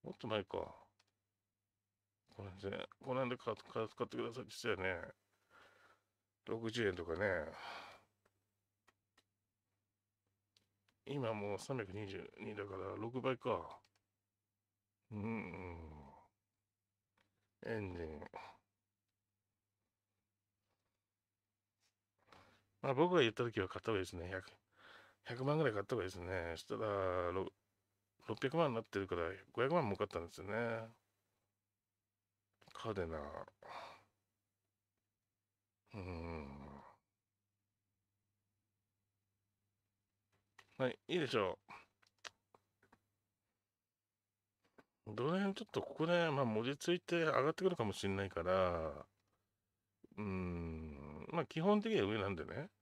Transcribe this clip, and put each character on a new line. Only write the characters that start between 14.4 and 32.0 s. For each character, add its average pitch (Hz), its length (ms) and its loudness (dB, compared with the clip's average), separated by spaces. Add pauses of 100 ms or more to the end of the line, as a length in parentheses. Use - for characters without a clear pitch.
う 107 40 -8
ん、 90 920 -6 (1600)
う - 40 -4
ん。 - 20 0
エ 113 80 0
ン 92 160 -4
ジ 85 60 -6
ン。 78 180 -6 (4000)
ま 135 100 0
あ、 - 20 2
僕 175 220 6
が 160 60 10
言 113 100 8
っ - 20 -10
た 127 100 0
時 113 160 0
は 92 80 4
買 - 120 -6
っ - 20 -6
た 113 100 0
方 - 20 4
が 98 60 4
い 95 40 0
い - 20 -2
で - 40 -12
す 92 60 -10
ね。 87 160 -4
百、 95 140 -6 (760)
百 123 200 -6
万 147 140 4
ぐ 160 60 4
ら 123 80 6
い - 20 -2
買 101 80 2
っ 98 40 -2
た 131 100 2
方 110 40 2
が 90 60 2
い - 20 -2
い 92 40 -4
で 90 60 -10
す 85 40 -6
ね。 87 300 0
そ 80 60 -4
し - 100 -12
た 117 80 -2
ら、 95 560 2
ろ-、 92 140 0 (800)
六 113 160 -4
百 139 140 0
万 160 120 6
に 117 60 0
な 113 60 0
っ - 20 -12
て - 160 -2
る 95 80 0
か 90 80 0
ら、 85 80 2 (300)
五 - 100 2
百 139 100 4
万 170 120 6
儲 101 120 2
か 104 80 2
っ - 20 -16
た - 120 -4
ん 85 80 -6
で - 60 -16
す - 80 -12
よ 92 40 -8
ね。 104 80 -4 (2250)